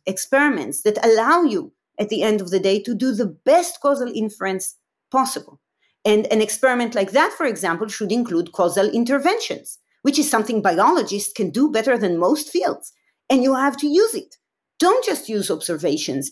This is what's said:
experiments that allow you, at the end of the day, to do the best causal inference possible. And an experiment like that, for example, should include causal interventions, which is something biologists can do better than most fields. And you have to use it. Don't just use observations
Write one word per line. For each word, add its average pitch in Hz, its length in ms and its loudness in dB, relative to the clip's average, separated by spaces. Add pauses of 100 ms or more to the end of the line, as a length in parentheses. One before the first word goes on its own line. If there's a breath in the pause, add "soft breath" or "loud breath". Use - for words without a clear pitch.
experiments 202 760 -2
that 214 220 0
allow 240 380 4
you, 220 300 0 (260)
at 208 120 -4
the 202 120 -2
end 214 180 2
of 180 100 -10
the 185 100 2
day, 196 220 2
to 240 120 -6
do 254 180 0
the 208 140 -2
best 302 540 0
causal 254 340 0
inference 190 600 -6 (340)
possible. - 500 -2 (440)
And 214 280 4
an 220 80 2
experiment 240 540 0
like 196 160 -2
that, 311 220 2
for 339 120 -6
example, 196 440 -2
should 202 240 -6
include 208 400 -2
causal 190 360 2
interventions, 277 920 -2 (240)
which 285 160 2
is 294 120 0
something 220 320 0
biologists 202 680 2
can 190 180 -2
do 247 200 2
better 220 280 0
than 180 200 0
most 220 320 0
fields. - 420 -4 (360)
And 262 140 4
you 269 120 4
have 277 240 0
to 294 80 -2
use 403 280 2
it. - 220 -12 (420)
Don't 453 260 4
just - 240 -4
use 208 220 -4
observations 151 800 -4